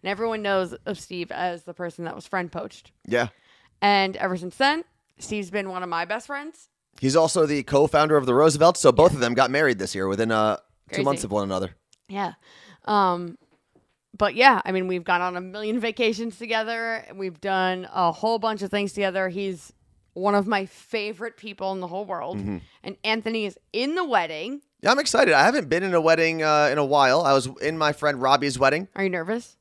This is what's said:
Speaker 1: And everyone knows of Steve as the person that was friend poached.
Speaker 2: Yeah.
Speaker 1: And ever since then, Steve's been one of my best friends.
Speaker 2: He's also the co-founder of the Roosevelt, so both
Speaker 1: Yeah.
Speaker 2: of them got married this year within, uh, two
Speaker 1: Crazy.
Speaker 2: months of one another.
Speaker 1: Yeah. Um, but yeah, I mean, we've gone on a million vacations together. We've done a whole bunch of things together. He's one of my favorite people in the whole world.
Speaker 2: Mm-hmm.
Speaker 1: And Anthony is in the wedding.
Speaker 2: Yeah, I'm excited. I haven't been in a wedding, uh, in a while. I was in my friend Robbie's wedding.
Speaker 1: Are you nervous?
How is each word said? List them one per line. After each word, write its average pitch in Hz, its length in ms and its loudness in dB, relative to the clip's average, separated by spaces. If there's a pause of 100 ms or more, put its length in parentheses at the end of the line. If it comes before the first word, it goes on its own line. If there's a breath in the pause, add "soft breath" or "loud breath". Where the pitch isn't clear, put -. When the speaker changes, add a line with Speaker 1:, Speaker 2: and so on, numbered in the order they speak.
Speaker 1:
And 185 80 -6
everyone 214 320 -4
knows 190 320 -2 (100)
of 196 160 -8
Steve 175 320 -10
as 175 300 -6
the 175 100 -18
person 170 320 -10
that 165 100 -10
was - 120 -18
friend 180 260 -6
poached. - 400 -14 (140)
Speaker 2:
Yeah. 120 220 0 (520 soft breath)
Speaker 1:
And 196 380 2
ever 185 180 -2
since 175 200 -12
then, 302 280 0 (340)
Steve's 202 320 -6
been 196 200 -6
one 185 120 -6
of 180 60 -6
my 170 160 -2
best 214 220 -6
friends. 285 420 -12 (320)
Speaker 2:
He's 131 160 2
also 160 300 4
the 143 160 -2
co-founder 151 560 4
of 127 80 2
the 127 80 6
Roosevelt, 156 420 6
so 135 160 6
both 151 200 8
Speaker 1:
Yeah. 147 40 -4
Speaker 2:
of 135 60 -2
them 120 100 2
got 123 180 2
married 135 280 2
this 95 160 -6
year 95 140 -2
within, 110 220 0
uh, 107 260 2
two - 60 -16 (340)
Speaker 1:
Crazy. 135 80 -2
Speaker 2:
months 139 200 0
of 104 80 -8
one 104 120 0
another. 95 300 -4 (320)
Speaker 1:
Yeah. 196 280 -8 (500 soft breath)
Um, 180 540 0 (760)
but 196 200 0
yeah, 247 280 6
I - 60 -4
mean, 185 160 -2
we've 180 160 -4
gone 175 200 0
on 180 140 -4
a 180 40 -8
million 214 400 -6
vacations 226 580 -4
together. 226 680 -6 (120)
We've 185 240 -10
done 185 520 -2
a 175 200 2
whole 226 260 -2
bunch 214 240 -4
of 190 80 -6
things 202 220 -4
together. 190 360 -2
He's 185 440 -8 (400)
one 202 240 0
of 196 100 2
my 196 200 -2
favorite 214 680 -8
people 196 360 -8
in 190 80 -6
the 180 80 -8
whole 185 160 -8
world. 170 340 -8
Speaker 2:
Mm-hmm. 98 200 -6 (260 soft breath)
Speaker 1:
And - 180 -12
Anthony 226 420 -4
is 190 140 -10 (140)
in 277 240 -4
the 370 80 -2
wedding. 196 560 -4 (220)
Speaker 2:
Yeah, 220 100 2
I'm 269 80 2
excited. 240 340 4
I 139 80 6
haven't 226 260 2
been 170 140 0
in 185 120 -2
a 170 60 4
wedding, 160 440 2
uh, 151 260 4
in 147 80 0
a 147 60 2
while. 139 380 4
I 143 100 4
was 131 160 2 (120)
in 156 160 -2
my 151 160 0
friend 143 300 -2
Robbie's 139 340 2
wedding. 139 380 0
Speaker 1:
Are 196 80 -6
you 190 80 -2
nervous? 180 500 -8